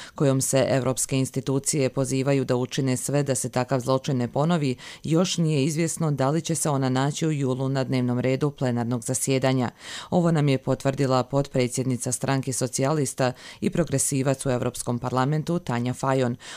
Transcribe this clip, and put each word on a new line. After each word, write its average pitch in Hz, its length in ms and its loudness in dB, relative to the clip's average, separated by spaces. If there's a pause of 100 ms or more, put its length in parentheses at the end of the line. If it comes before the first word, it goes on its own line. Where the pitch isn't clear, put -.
(160)
kojom 135 260 4
se 135 280 2
evropske 131 480 0
institucije 135 720 0
pozivaju 131 560 0
da 131 100 2
učine 127 420 0
sve 143 260 0
da 139 120 0
se 123 160 -4
takav 127 280 0
zločin 131 380 0
ne 123 100 0
ponovi, 143 480 0 (280)
još 165 340 2
nije 156 260 2
izvjesno 156 480 0
da 139 180 0
li 160 120 0
će 160 140 -2
se 160 140 -2
ona 135 200 2
naći 139 380 0
u 156 40 2
julu 131 380 0
na 135 140 0
dnevnom 123 360 0
redu 131 320 2
plenarnog 120 500 -2
zasjedanja. 131 680 0 (400)
Ovo 170 220 4
nam 147 180 4
je 131 80 4 (100)
potvrdila 131 560 2
potpredsjednica 127 880 0
stranke 135 420 -2
socijalista 135 800 0 (280)
i - 80 0
progresivac 135 760 0
u 139 40 0
Europskom 123 500 -2
parlamentu 143 600 0
Tanja 123 340 -2
Fajon. 131 420 0 (220)